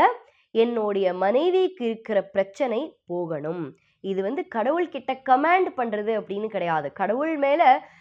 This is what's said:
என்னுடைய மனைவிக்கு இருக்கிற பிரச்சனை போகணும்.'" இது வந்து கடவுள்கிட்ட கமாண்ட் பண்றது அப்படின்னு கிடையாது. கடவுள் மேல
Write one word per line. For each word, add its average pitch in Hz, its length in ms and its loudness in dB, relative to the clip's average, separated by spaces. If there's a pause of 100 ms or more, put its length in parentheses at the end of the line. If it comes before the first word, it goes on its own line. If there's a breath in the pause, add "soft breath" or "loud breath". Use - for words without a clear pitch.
(520 soft breath)
என்னுடைய 214 640 0
மனைவிக்கு 277 720 0
இருக்கிற 220 380 -2
பிரச்சனை 220 840 -4
போகணும்.'" 165 720 -6 (260)
இது 190 200 -4
வந்து 254 340 -4
கடவுள்கிட்ட 269 560 -2 (180)
கமாண்ட் 339 480 4
பண்றது 214 380 -2
அப்படின்னு 208 320 -6
கிடையாது. 170 460 -2
கடவுள் 277 440 -2
மேல 277 500 4 (140)